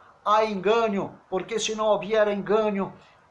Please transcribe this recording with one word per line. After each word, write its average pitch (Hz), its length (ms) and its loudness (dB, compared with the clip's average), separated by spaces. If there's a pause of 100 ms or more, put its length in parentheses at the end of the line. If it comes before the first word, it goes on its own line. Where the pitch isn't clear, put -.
(240)
há 214 200 4
engano, 202 720 -2 (120)
porque 190 280 -4
se 220 160 -4
não 214 120 -2
houver 208 420 2
engano, 202 640 0 (380)